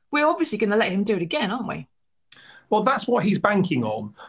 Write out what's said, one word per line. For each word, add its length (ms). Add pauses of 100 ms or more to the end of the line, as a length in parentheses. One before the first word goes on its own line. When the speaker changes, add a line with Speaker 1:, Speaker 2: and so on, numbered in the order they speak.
(100)
Speaker 1:
We're 160
obviously 320
gonna 160
let 160
him 140
do 100
it 80
again, 300
aren't 160
we? 180 (840)
Speaker 2:
Well, 120
that's 240
what 160
he's 160
banking 460
on. 300 (140)